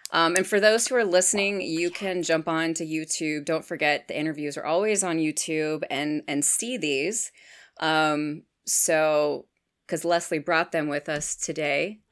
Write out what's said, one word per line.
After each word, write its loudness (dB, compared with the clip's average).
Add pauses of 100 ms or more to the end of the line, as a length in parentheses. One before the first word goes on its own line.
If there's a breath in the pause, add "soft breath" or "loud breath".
(120)
Um, 4
and 4
for 2
those 4
who -2
are 4
listening, 2
you -2
can -4
jump 0
on 0
to -6
YouTube. -4
Don't -2
forget, 0
the -6
interviews -4
are -8
always 2
on 0
YouTube -2
and, -2
and -2
see -2
these. -2 (480 soft breath)
Um, 0 (220)
so, 2 (420)
'cause -4
Leslie 0
brought 0
them 0
with -4
us -4
today. -2 (120)